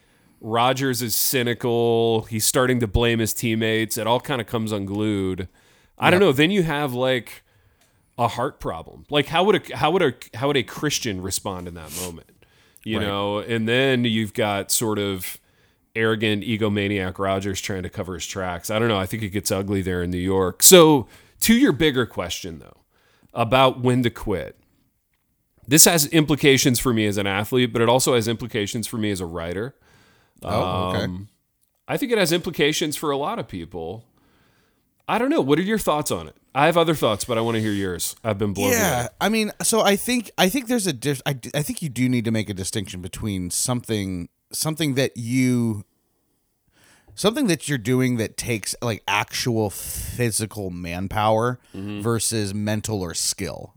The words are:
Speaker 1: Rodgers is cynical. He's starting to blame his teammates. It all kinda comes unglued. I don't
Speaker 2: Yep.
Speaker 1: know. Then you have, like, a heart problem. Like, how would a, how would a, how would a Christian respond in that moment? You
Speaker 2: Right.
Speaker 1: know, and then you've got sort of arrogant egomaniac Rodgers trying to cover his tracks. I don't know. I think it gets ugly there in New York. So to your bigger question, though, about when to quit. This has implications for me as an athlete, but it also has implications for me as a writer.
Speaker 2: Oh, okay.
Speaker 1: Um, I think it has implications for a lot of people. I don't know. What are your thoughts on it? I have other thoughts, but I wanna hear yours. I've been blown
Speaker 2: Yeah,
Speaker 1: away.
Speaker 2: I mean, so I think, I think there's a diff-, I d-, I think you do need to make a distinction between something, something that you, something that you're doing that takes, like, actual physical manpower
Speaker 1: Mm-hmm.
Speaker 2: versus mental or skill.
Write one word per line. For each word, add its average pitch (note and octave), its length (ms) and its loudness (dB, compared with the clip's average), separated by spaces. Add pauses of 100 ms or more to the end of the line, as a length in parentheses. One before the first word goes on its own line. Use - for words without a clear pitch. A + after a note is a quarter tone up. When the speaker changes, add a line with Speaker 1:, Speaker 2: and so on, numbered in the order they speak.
(400)
Speaker 1:
Rodgers B2 600 0
is A#2 140 -4
cynical. A#2 1120 2
He's A2 160 -2
starting B2+ 360 2
to A#2 60 0
blame A#2 320 2
his A2+ 140 0
teammates. A2 640 0
It A2 100 -4
all A#2+ 120 2
kinda B2+ 240 -4
comes A2 280 -4
unglued. G2 760 -2 (500)
I C#3 140 2
don't F#3 100 4
Speaker 2:
Yep. G3+ 60 6
Speaker 1:
know. D#3 40 6
Then D3+ 200 4
you G3+ 120 2
have, D3 300 -2
like, B2+ 500 -2 (760)
a A#2+ 100 2
heart B2 320 -4
problem. E2 500 -10
Like, D3 180 2
how E3+ 180 2
would G3+ 100 6 (160)
a, B2+ 60 -8
how D3+ 140 2
would F#3+ 120 2
a, C3+ 100 2 (220)
how B2 120 -2
would C#3+ 100 2
a A#2+ 60 2
Christian A#2 580 -4
respond F#2 460 -6
in E2+ 60 -10
that D#2 280 -14
moment? F2 280 -10 (540)
You A2 160 -4
Speaker 2:
Right. G#2 80 -2
Speaker 1:
know, G2+ 320 -2
and A2 280 -2
then B2+ 380 2
you've A2 280 0
got G#2 380 -2
sort G#2+ 280 0
of G2 380 -6 (580)
arrogant A2 480 0
egomaniac G2+ 760 -2
Rodgers F#2+ 440 -2
trying F#2+ 220 -6
to F2 60 -10
cover F#2 240 -8
his E2 140 -10
tracks. F2+ 420 -8
I G#2+ 100 -2
don't A#2 100 2
know. G#2+ 100 2
I F#2+ 80 -2
think A2 160 -8
it G#2 60 -6
gets G2 220 -4
ugly G2 300 0
there F2+ 220 -2
in F2 80 -2
New F2+ 80 -2
York. F#2 420 0
So D#3 460 10 (340)
to A3 120 6
your A#3+ 180 6
bigger C3 340 0
question, F2 540 -8
though, G1+ 180 -20 (560)
about C3 480 2
when B2 220 2
to A#2 60 0
quit. E2+ 480 -6 (1120)
This D3+ 180 8
has E3+ 220 4
implications C#3+ 720 4
for C3 140 0
me A2 120 2
as G2+ 120 0
an G2+ 100 0
athlete, A2+ 460 0
but A#2 80 2
it A#2 80 6
also D#3+ 260 4
has A2 120 2
implications A2+ 600 -4
for B2 100 -8
me G#2+ 140 0
as F#2+ 80 -4
a F2+ 60 -4
writer. F2 500 -6 (680)
Speaker 2:
Oh, F#2 480 -2
okay. G2 120 -2
Speaker 1:
Um, F#2 260 -8 (580)
I D3 100 -2
think B3 140 -4
it A#3 60 2
has F3+ 140 2
implications D#3 640 0
for D#3 160 -4
a C#3 60 0
lot F#3 220 -6
of C#3+ 80 -10
people. E2+ 580 -10 (1000)
I F3+ 100 0
don't B3 120 0
know. D4 120 2
What D3 180 4
are F#3 40 0
your G#3+ 160 0
thoughts D3+ 320 0
on E2+ 160 -4
it? - 80 -18 (180)
I C#3 140 4
have E3+ 100 4
other E3 180 4
thoughts, - 300 0
but A#2+ 120 -2
I A2+ 40 2
wanna A2+ 180 0
hear G#2+ 120 0
yours. F#2+ 520 -4
I've A2 140 -2
been G2+ 160 -2
blown G2 180 0
Speaker 2:
Yeah, F#3+ 300 2
Speaker 1:
away. B2 80 -6 (120)
Speaker 2:
I F#3 80 2
mean, G#3+ 220 0 (120)
so A3 180 2
I G3 140 4
think, A#3+ 420 -2
I F#3 120 4
think A#3 180 -2
there's A3+ 200 0
a F3 60 0
diff-, C3 320 -4
I D3 80 0
d-, B2 200 -10
I D3 80 0
think A#3 200 -6
you D#3+ 80 -4
do B2 200 0
need B2 160 0
to A#2 60 0
make G#2+ 180 -2
a G2+ 40 -6
distinction F#2 480 -6
between F#2 480 -6
something, G2+ 800 -4 (220)
something D#3 440 -2
that C3 220 0
you, A#2+ 640 0 (1300)
something A#3 340 0
that E3 220 -2
you're D3 80 0
doing B2+ 400 0
that A2 180 -4
takes, - 460 -4
like, A2+ 260 -4
actual A2 600 -2
physical - 1000 -4
manpower G#2 920 0 (160)
Speaker 1:
Mm-hmm. G#2 260 -8
Speaker 2:
versus A2 520 -2
mental G#2+ 480 -4
or E2+ 120 -6
skill. - 640 -6